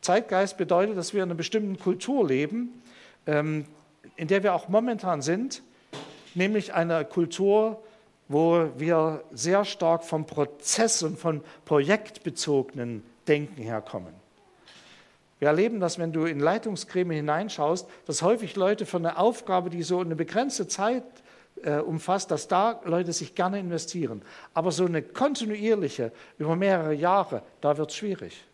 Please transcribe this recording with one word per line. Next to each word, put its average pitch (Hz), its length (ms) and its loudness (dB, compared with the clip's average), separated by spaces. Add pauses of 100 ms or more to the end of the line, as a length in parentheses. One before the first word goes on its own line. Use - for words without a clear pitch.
Zeitgeist 196 500 2
bedeutet, 190 400 2
dass 170 160 -6
wir 202 80 0
in 185 80 -2
einer 175 60 -4
bestimmten 196 420 -2
Kultur 202 480 0
leben, 151 560 -2 (440)
ähm, 151 400 0 (500)
in 151 140 -8
der 190 120 4
wir 185 140 4
auch 160 140 -4
momentan 202 520 0
sind, 185 400 -2 (720)
nämlich 196 400 0
einer 170 300 2
Kultur, 196 800 2 (460)
wo 165 480 4
wir 156 460 2 (100)
sehr 175 320 2
stark 165 400 0
vom 156 200 -2
Prozess - 760 0
und 156 160 -4
von 156 240 -2 (220)
projektbezogenen 139 1400 0 (240)
Denken 147 340 0
herkommen. 107 520 -8 (1300)
Wir 143 100 4
erleben 196 320 2
das, 170 180 -2
wenn 165 140 -2
du 160 100 0
in 160 160 -2
Leitungsgremien 180 760 -2
hineinschaust, 160 720 -2 (180)
dass - 160 -4
häufig 208 340 2
Leute 202 300 0
für - 120 -4
eine 165 200 -2
Aufgabe, 185 520 2
die 170 140 -6
so 180 160 0
eine 165 160 -2
begrenzte 202 540 -2
Zeit, 240 340 0 (600)
äh, 151 160 0
umfasst, 175 520 -2
dass 147 160 -4
da 214 380 2
Leute 175 260 0
sich - 240 -6
gerne 190 240 0
investieren. 165 640 -6 (320)
Aber 170 180 0
so 165 140 0
eine 170 160 0
kontinuierliche, 214 1120 0 (240)
über 156 180 0
mehrere 180 380 2
Jahre, 175 500 0 (160)
da 147 180 2
wird's 151 180 -4
schwierig. 190 460 -8 (120)